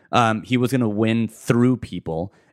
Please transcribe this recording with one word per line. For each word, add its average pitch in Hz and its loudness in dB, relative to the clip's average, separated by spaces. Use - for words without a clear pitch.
Um, 110 2
he 127 -2
was 123 0
gonna 123 0
win 110 0
through 120 0
people, 85 -8